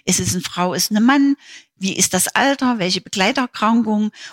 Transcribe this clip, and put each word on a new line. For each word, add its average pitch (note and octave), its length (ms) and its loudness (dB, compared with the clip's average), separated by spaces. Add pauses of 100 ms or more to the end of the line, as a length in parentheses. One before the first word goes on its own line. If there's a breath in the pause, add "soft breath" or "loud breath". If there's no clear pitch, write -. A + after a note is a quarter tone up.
ist F#3 120 2
es F#3 140 -2
eine F3+ 100 -4
Frau, F3 300 -4
ist E3+ 180 -2
es G#3+ 60 0
ein G#3 80 2
Mann, C#4 320 4 (440 loud breath)
wie F#3+ 160 -4
ist - 180 0
das F3+ 140 0
Alter, B3 520 0
welche F#3 200 -2
Begleiterkrankungen? G#3+ 1080 0 (220 loud breath)